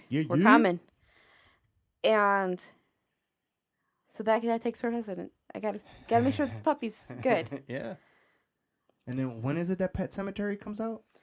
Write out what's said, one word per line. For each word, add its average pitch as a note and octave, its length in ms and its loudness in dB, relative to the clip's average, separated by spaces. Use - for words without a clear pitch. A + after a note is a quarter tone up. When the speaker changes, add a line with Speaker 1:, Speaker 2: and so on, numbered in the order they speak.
Speaker 1:
Yeah, D#3 180 0
Speaker 2:
We're - 80 2
Speaker 1:
yeah. E3 80 6
Speaker 2:
coming. G#3+ 360 8
And G3+ 580 2
so - 100 -12
that, A3 200 2
that A#3 200 0
takes A#3 160 -4
precedent. G#3+ 540 -6
I G3 60 -10
gotta, G#3 200 -6
gotta A#3 160 6
make C4+ 100 2
sure C#4+ 120 0
the A#3+ 60 -10
Speaker 1:
<laughs> - 100 -10
Speaker 2:
puppy's C#4 340 0
good. E3 440 0
Speaker 1:
Yeah. E3+ 280 -8
And B2+ 120 -6
then B2 240 -6
when C#3+ 140 -2
is F3 140 -2
it F#3 80 -2
that F#3 160 -2
Pet - 160 -4
Sematary G3+ 500 -6
comes G#3 200 -10
out? A3 220 -6